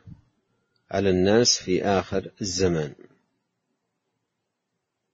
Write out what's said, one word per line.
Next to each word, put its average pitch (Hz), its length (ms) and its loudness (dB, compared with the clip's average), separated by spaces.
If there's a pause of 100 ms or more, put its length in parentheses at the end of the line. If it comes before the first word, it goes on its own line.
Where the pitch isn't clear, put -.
(920)
على 98 180 0
الناس 101 480 4
في - 260 -2
آخر 95 480 -2 (100)
الزمان. 87 520 -2 (2250)